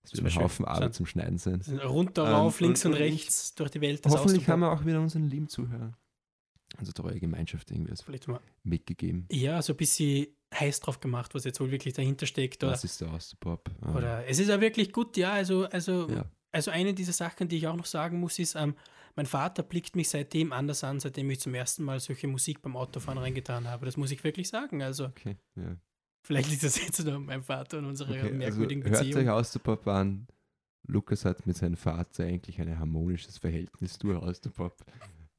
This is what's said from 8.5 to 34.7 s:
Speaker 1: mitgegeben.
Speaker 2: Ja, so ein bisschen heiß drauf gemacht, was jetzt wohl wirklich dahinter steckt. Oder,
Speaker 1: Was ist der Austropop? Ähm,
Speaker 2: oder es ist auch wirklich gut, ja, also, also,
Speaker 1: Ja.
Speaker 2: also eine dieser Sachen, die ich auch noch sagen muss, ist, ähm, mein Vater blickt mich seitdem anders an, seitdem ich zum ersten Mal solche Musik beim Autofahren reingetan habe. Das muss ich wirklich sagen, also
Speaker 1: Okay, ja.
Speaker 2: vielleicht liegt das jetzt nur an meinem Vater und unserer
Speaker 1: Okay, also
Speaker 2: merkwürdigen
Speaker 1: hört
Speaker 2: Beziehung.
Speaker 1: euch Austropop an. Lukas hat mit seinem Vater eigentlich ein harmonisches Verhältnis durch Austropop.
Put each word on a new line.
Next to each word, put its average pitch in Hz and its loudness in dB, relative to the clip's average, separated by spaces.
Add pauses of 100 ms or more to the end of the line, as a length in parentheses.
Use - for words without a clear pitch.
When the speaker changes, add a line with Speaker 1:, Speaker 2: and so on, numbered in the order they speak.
Speaker 1:
mitgegeben. 87 -2
Speaker 2:
Ja, 151 0
so 156 0
ein 143 0
bisschen 143 4 (260)
heiß 143 0
drauf - -6
gemacht, 120 -4
was 131 -4
jetzt 131 -4
wohl 131 0
wirklich 135 -2
dahinter 135 0
steckt. - -2
Oder, 135 2
Speaker 1:
Was 127 0
ist - -6
der 82 -4
Austropop? - -6 (160)
Ähm, - 0
Speaker 2:
oder 117 -2
es 131 2
ist 202 4
auch 202 4
wirklich 220 2
gut, 233 0
ja, 185 2
also, 190 2
also, 180 0
Speaker 1:
Ja. - -2 (220)
Speaker 2:
also 156 0
eine 180 2
dieser 180 -2
Sachen, 170 -2
die 165 0
ich 160 0
auch 165 -2
noch 170 -6
sagen 170 -2
muss, 175 -2
ist, 170 -2
ähm, 147 2 (420)
mein 143 0
Vater 156 0
blickt - -4
mich 170 2
seitdem 156 0
anders 139 -2
an, 139 -2
seitdem 139 -2
ich 131 -2
zum 131 -2
ersten 127 -2
Mal 135 -2
solche 143 -6
Musik 135 -2
beim 131 -6
Autofahren 127 -6
reingetan 127 -4
habe. 123 -6
Das 127 -4
muss 139 0
ich 139 -6
wirklich 160 -2
sagen, 220 -4
also 135 -4
Speaker 1:
Okay, 113 -8 (200)
ja. 87 -6 (500)
Speaker 2:
vielleicht 143 2
liegt 147 2
das 135 2
jetzt - 0
nur 151 0
an 143 -6
meinem 135 -6
Vater 135 -6
und 143 -4
unserer 139 -6
Speaker 1:
Okay, 135 -2
also 104 0
Speaker 2:
merkwürdigen 131 0
Speaker 1:
hört 107 6
Speaker 2:
Beziehung. 139 2
Speaker 1:
euch 127 4
Austropop 113 0
an. 98 2 (600)
Lukas - 0
hat 90 2
mit 90 2
seinem 85 0
Vater 85 -2
eigentlich 87 -4
ein 82 -2
harmonisches 80 -2
Verhältnis 87 -4
durch 101 0
Austropop. - -6 (540)